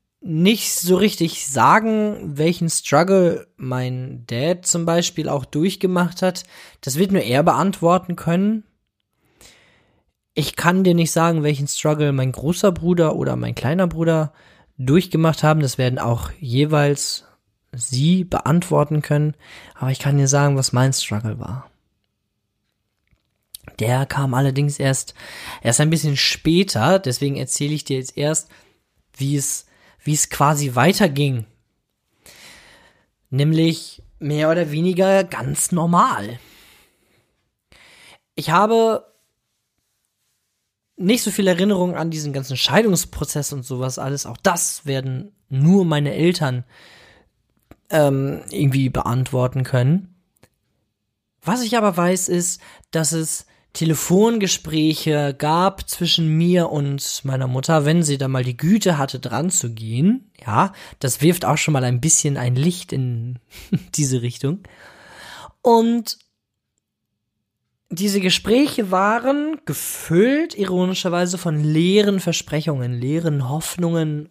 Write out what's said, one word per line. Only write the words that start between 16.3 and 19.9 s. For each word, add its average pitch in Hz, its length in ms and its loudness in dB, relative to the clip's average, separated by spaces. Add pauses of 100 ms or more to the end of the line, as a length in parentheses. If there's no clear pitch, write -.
jeweils 143 840 0 (480)
sie 147 500 2
beantworten 151 760 0
können. 147 340 0 (400)
Aber 131 160 -4